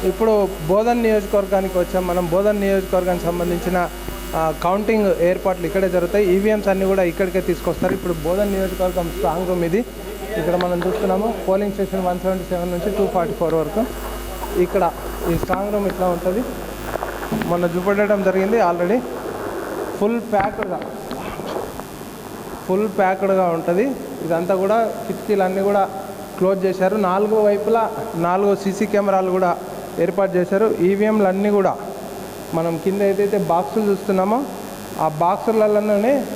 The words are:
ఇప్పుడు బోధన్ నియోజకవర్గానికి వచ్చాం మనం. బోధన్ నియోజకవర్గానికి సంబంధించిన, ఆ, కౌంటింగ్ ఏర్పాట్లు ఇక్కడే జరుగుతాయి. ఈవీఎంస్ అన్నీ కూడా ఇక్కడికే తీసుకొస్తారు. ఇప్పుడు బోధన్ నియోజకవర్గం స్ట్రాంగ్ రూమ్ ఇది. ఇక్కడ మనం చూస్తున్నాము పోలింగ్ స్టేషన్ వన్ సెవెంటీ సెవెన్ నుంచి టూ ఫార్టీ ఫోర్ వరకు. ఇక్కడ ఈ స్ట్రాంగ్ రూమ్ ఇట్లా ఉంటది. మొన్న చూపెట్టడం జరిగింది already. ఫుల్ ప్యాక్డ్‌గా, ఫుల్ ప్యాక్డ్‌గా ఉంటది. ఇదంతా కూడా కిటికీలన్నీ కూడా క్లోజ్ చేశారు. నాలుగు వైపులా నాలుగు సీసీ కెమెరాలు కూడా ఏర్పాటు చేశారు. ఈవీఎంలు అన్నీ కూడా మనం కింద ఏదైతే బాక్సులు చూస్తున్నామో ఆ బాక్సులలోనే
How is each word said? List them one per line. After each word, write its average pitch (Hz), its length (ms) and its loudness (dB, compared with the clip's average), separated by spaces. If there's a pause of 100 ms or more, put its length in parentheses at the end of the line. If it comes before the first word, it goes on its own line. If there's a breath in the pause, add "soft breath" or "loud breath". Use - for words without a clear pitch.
ఇప్పుడు 208 460 2 (180)
బోధన్ 226 300 4
నియోజకవర్గానికి 202 800 2
వచ్చాం 180 300 0
మనం. 180 180 0
బోధన్ 202 340 2
నియోజకవర్గానికి 185 640 2
సంబంధించిన, 175 640 0 (460)
ఆ, 160 180 0 (100)
కౌంటింగ్ 202 580 2
ఏర్పాట్లు 180 440 0
ఇక్కడే 190 240 2
జరుగుతాయి. 180 460 2
ఈవీఎంస్ 202 320 2
అన్నీ 190 180 2
కూడా 190 180 4
ఇక్కడికే 180 380 0
తీసుకొస్తారు. 180 520 0
ఇప్పుడు 180 200 -2
బోధన్ 180 380 0
నియోజకవర్గం 185 640 0
స్ట్రాంగ్ 180 320 0
రూమ్ 180 180 0
ఇది. 170 140 2 (580)
ఇక్కడ 175 180 0
మనం 180 320 0
చూస్తున్నాము 196 460 0 (140)
పోలింగ్ 196 240 2
స్టేషన్ 190 340 -2
వన్ 180 140 0
సెవెంటీ 185 240 -2
సెవెన్ 175 280 -4
నుంచి 190 260 -2
టూ 196 100 2
ఫార్టీ 170 260 0
ఫోర్ 160 200 0
వరకు. 160 320 0 (760)
ఇక్కడ 180 300 2 (420)
ఈ 165 40 0
స్ట్రాంగ్ 196 360 -2
రూమ్ 202 140 0
ఇట్లా 185 200 0
ఉంటది. 185 360 0 (1000)
మొన్న 175 200 0
చూపెట్టడం 196 580 2
జరిగింది 190 340 2
already. 180 420 2 (1000)
ఫుల్ 226 220 2 (100)
ప్యాక్డ్‌గా, 202 480 0 (1900)
ఫుల్ 202 300 2
ప్యాక్డ్‌గా 190 500 2
ఉంటది. 170 360 2 (420)
ఇదంతా 175 300 0
కూడా 208 380 2 (140)
కిటికీలన్నీ 190 540 0
కూడా 202 280 2 (480)
క్లోజ్ 185 280 2
చేశారు. 185 300 2
నాలుగు 208 460 2
వైపులా 214 500 2 (240)
నాలుగు 185 400 2
సీసీ 196 300 -2
కెమెరాలు 196 460 2
కూడా 180 260 2 (420)
ఏర్పాటు 185 360 2
చేశారు. 190 440 2
ఈవీఎంలు 202 440 2
అన్నీ 196 260 2
కూడా 190 280 2 (760)
మనం 165 240 0
కింద 196 240 0
ఏదైతే 202 360 2
బాక్సులు 180 460 2
చూస్తున్నామో 196 600 2 (560)
ఆ 156 80 2
బాక్సులలోనే 208 1160 2 (100)